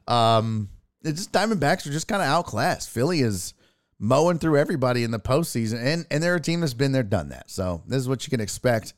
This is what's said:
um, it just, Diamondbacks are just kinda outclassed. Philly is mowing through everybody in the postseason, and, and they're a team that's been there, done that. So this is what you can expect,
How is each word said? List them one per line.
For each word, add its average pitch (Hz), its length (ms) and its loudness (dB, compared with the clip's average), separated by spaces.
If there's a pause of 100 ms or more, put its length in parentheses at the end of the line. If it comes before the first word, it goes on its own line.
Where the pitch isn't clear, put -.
um, 113 640 2 (340)
it 156 80 -2
just, 170 180 -8
Diamondbacks 190 560 0
are 143 60 -6
just 156 160 -6
kinda 202 160 0
outclassed. 147 680 0
Philly 151 300 0
is 104 340 -2 (440)
mowing 151 400 2
through 160 200 4
everybody 123 460 2
in 117 60 -2
the 117 80 -2
postseason, 117 640 -2
and, 156 280 -2
and 147 120 0
they're 175 120 2
a 180 60 0
team 165 200 0
that's 147 140 -2
been 135 180 0
there, 131 100 2
done 95 280 -2
that. 64 200 -18
So 90 360 -4
this 120 120 -2
is 127 80 -4
what 131 200 -4
you - 40 -8
can 120 120 0
expect, 113 560 -2